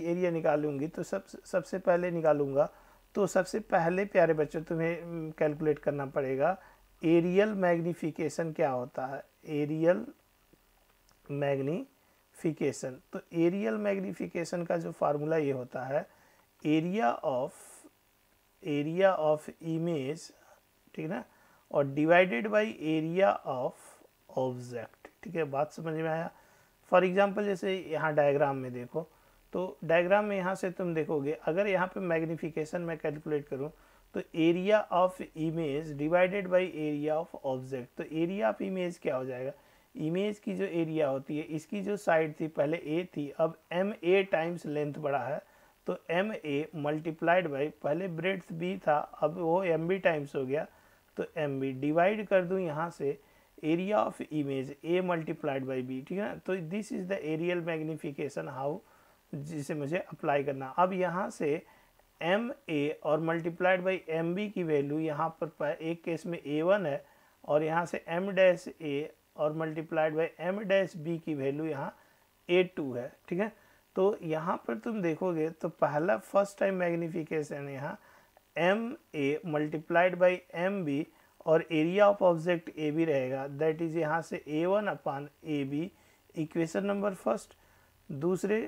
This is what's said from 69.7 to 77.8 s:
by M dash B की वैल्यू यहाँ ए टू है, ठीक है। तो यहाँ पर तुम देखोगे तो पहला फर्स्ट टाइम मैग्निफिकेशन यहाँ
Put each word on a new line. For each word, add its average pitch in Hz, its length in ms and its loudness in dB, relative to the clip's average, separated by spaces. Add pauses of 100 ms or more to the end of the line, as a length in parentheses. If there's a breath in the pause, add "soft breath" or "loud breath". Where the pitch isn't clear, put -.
by 160 100 2 (200)
M 202 220 -2
dash 196 260 2 (100)
B 170 180 -2
की 156 100 -4
वैल्यू 139 300 -2
यहाँ 156 320 -6 (520 soft breath)
ए 180 140 6 (140)
टू 139 160 -4
है, 123 180 -6 (180)
ठीक 175 120 -2
है। 214 120 -2 (440 soft breath)
तो 190 260 4
यहाँ 160 340 -2 (100)
पर 233 120 -4
तुम 220 240 -6
देखोगे 165 480 0
तो 175 200 -6
पहला 160 460 0
फर्स्ट - 420 0
टाइम 196 160 2
मैग्निफिकेशन 165 920 -4
यहाँ 143 300 -8 (580 soft breath)